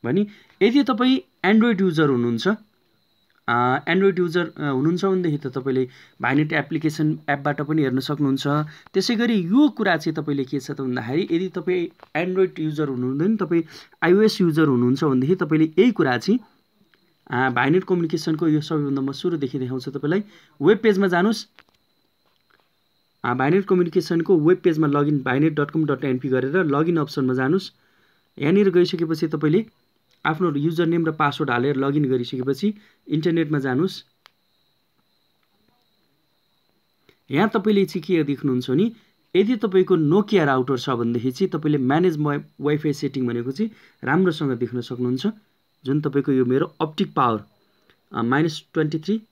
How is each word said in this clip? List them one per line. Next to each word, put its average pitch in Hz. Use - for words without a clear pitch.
भने 185
यदि 240
तपाईँ 254
Android 220
युजर 160
हुनुहुन्छ, 120
अ, 123
Android 190
युजर, 175
अ, 147
हुनुहुन्छ 156
भनेदेखि 180
त 143
तपाईँले 131
भाइनेट 147
एप्लिकेसन 156
एपबाट 143
पनि 156
हेर्न 131
सक्नुहुन्छ। 139
त्यसै 190
गरी 233
यो 214
कुरा 196
चाहिँ 156
तपाईँले 147
के 131
छ 139
त 139
भन्दाखेरि 127
यदि 175
तपाईँ 180
Android 185
युजर 156
हुनुहुँदैन, 135
तपाईँ 170
आइओएस 208
युजर 160
हुनुहुन्छ 127
भनेदेखि 135
तपाईँले 156
यही 247
कुरा 135
चाहिँ, 208
अ, 127
भाइनेट 135
कम्युनिकेसनको 165
यो 151
सबैभन्दा 143
म 135
सुरुदेखि 143
देखाउँछु 127
तपाईँलाई। 147
वेब 190
पेजमा 202
जानुहोस्, 180
अ, 120
भाइनेट 151
कम्युनिकेसनको 175
वेब 165
पेजमा 156
लगइन 143
भाइनेट 139
डट 143
कम 160
डट 143
एनपी 131
गरेर 131
लगइन 165
अप्सनमा 139
जानुहोस्। 139
यहाँनिर 190
गइसकेपछि 165
तपाईँले 156
आफ्नो 160
युजर 160
नेम 165
र 160
पासवर्ड 143
हालेर 131
लगइन 139
गरिसकेपछि 131
इन्टरनेटमा 156
जानुहोस्। 139
यहाँ 175
तपाईँले 202
चाहिँ 175
के 165
देख्नुहुन्छ 131
भने 202
यदि 214
तपाईँको 190
Nokia 175
राउटर 131
छ 139
भनेदेखि 117
चाहिँ 185
तपाईँले 151
म्यानेज 151
वाइ-, 147
वाइफाई 147
सेटिङ 131
भनेको 120
चाहिँ 214
राम्रोसँग 156
देख्न 120
सक्नुहुन्छ। 123
जुन 143
तपाईँको 143
यो 127
मेरो 135
अप्टिक 160
पावर, 113
अ, 117
माइनस 151
ट्वेन्टी 156
थ्री 214